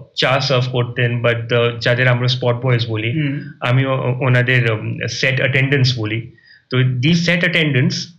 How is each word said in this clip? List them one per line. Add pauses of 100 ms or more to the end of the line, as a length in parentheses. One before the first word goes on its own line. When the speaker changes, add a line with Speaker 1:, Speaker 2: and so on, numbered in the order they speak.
(160)
Speaker 1:
চা
সার্ভ
করতেন,
but,
uh,
যাদের
আমরা
স্পট
বয়েজ
বলি,
Speaker 2:
হুম। (100)
Speaker 1:
আমি
ও-,
ও-,
ওনাদের,
um,
সেট
অ্যাটেন্ডেন্টস
বলি। (400)
তো
these
set
attendants, (240)